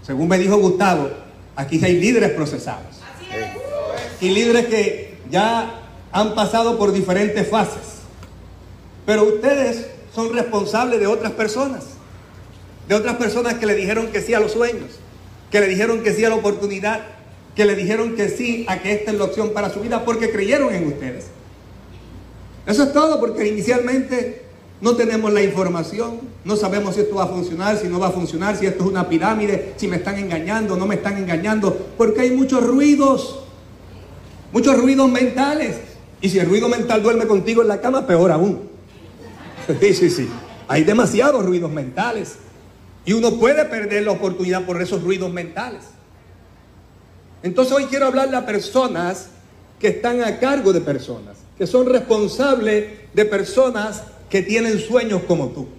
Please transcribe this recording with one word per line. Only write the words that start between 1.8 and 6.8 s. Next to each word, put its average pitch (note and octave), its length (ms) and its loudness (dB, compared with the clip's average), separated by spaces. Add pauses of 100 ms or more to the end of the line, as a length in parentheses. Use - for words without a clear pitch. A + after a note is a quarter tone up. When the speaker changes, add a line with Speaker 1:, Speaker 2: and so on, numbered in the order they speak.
Speaker 1:
hay F3+ 160 2
líderes G#3 320 2
procesados. C3+ 720 -8 (140)
Speaker 2:
Así - 180 -18
es. - 880 -8
Speaker 1:
Y F#3 80 0
líderes A#3 380 4
que - 500 -2 (140)
ya A3 500 0 (300)
han G#3 240 0
pasado A3+ 420 0
por G3+ 140 2